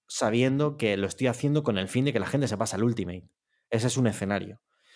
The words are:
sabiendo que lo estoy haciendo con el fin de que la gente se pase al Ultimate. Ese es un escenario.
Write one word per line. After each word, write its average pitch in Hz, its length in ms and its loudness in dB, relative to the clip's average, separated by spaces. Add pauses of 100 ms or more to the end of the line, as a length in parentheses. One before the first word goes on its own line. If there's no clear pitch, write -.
(100)
sabiendo 131 680 2
que 104 180 2
lo 98 100 0
estoy 127 200 -2
haciendo 143 360 0
con 117 140 0
el 92 120 -2
fin 127 180 0
de 139 80 0
que 107 60 0
la 92 60 -4
gente 135 220 0
se 104 80 -2
pase 101 200 -2
al 107 80 0
Ultimate. 92 440 -2 (400)
Ese 117 200 0
es 117 100 -2
un 127 80 4
escenario. 101 560 -4 (340)